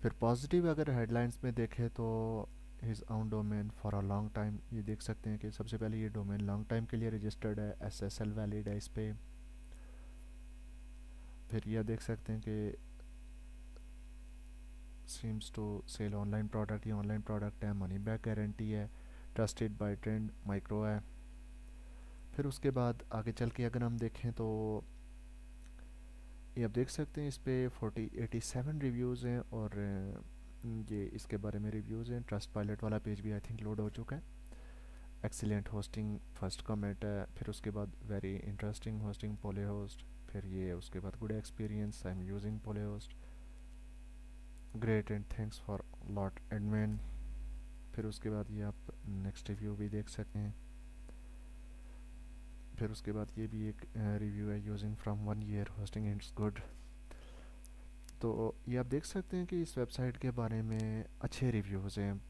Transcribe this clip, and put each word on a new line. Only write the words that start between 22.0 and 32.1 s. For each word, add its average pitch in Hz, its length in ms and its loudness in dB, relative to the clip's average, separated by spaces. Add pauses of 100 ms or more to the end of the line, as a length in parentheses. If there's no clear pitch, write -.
फिर 143 100 4
उसके 139 240 4
बाद 123 320 4 (100)
आगे 110 200 2
चल 117 180 4
के 123 140 2
अगर 120 180 4
हम 117 160 4
देखें 117 340 2
तो 110 520 2 (1700)
ये 120 60 4
आप 110 60 4
देख 120 180 4
सकते - 320 -2
हैं 147 80 0
इस 135 100 -2
पे 127 300 4
फ़ोर्टी, 110 460 0
एटी 113 260 2
सेवन 147 400 0
reviews 123 460 2
हैं 120 140 4
और, 107 380 -2
अ, 98 420 0 (460)
ये 110 380 0
इसके - 320 -2
बारे 104 220 0
में 107 120 0
reviews 110 420 -2